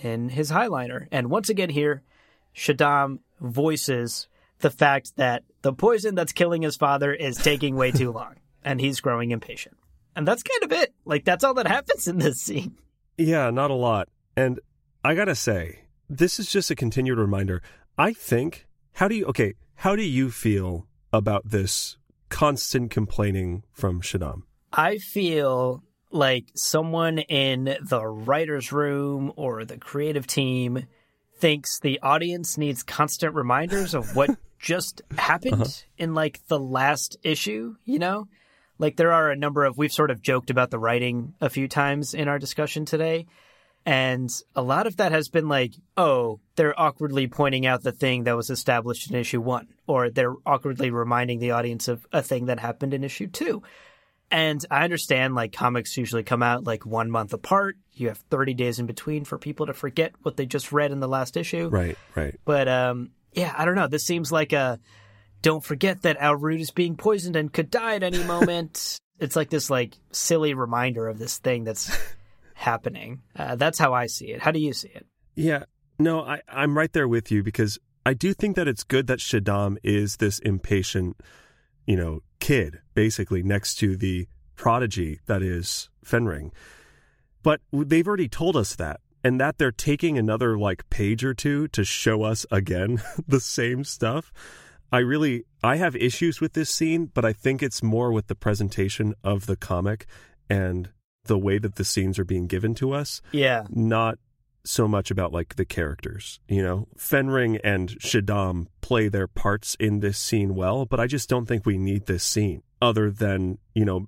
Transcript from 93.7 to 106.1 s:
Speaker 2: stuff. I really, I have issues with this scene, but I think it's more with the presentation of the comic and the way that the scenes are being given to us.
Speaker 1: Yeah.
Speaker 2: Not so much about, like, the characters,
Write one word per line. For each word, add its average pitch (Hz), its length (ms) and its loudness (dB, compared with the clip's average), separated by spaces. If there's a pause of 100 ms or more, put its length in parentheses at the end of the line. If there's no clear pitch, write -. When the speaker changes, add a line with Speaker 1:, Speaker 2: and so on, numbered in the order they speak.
Speaker 2:
stuff. 131 480 -4 (600)
I 127 80 6
really, 131 440 2 (200)
I 123 120 4
have 165 200 0
issues 127 460 0
with 160 120 -2
this 160 180 -2
scene, 165 420 0
but 123 100 2
I 110 80 4
think 135 300 0
it's 131 220 -4
more 117 280 2
with 110 160 0
the 101 80 -4
presentation 104 800 -2 (100)
of 98 220 0
the 98 100 0
comic 95 520 -4 (420)
and 92 400 0 (360)
the 107 120 2
way 98 220 2
that 104 160 -4
the 95 100 -2
scenes 95 320 0
are 95 80 -2
being 90 220 -2
given 101 280 -2
to 131 180 -2
us. 143 280 -6 (100)
Speaker 1:
Yeah. 127 380 2
Speaker 2:
Not 113 480 2 (480)
so 113 220 2
much 101 240 0
about, 95 200 0
like, 85 260 -4
the 98 80 0
characters, - 800 -6